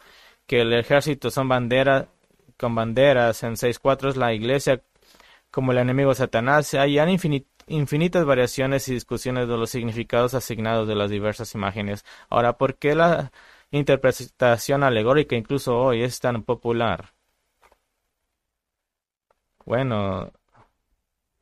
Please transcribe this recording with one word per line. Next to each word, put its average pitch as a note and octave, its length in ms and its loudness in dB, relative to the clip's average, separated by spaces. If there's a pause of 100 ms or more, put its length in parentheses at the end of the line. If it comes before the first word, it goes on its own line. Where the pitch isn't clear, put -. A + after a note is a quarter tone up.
(460)
que A#2+ 160 0
el A#2 100 0
ejército C3 580 0
son C3 200 -2
bandera, C3 580 2 (480)
con A#2 200 -4
banderas A#2 680 2
en A2+ 140 -6
seis A#2+ 220 -2
cuatro C3+ 300 0
es C3 60 -2
la A#2+ 180 0
iglesia B2+ 480 0 (720)
como C3 220 0
el B2 60 2
enemigo C3 340 2
Satanás. B2+ 600 0
Hay C#3+ 240 2
infini-, D#3 480 0 (200)
infinitas D#3+ 560 0
variaciones C3 640 0
y B2+ 60 -4
discusiones B2 560 -4
de A#2+ 80 -2
los A2+ 140 -2
significados A#2+ 640 -2
asignados A2+ 520 -2
de G#2+ 80 -2
las G2+ 140 0
diversas G#2 440 -4
imágenes. G2+ 520 -6 (240)
Ahora, A#2+ 280 2
¿por C3 180 0
qué D3 200 0
la D#3+ 360 2 (400)
interpretación C3 1120 0
alegórica B2+ 520 2
incluso B2 420 -2
hoy A#2+ 240 2
es B2 180 -4
tan A#2+ 220 -2
popular? A#2 720 -2 (2500)
Bueno, G#2 680 -4 (1120)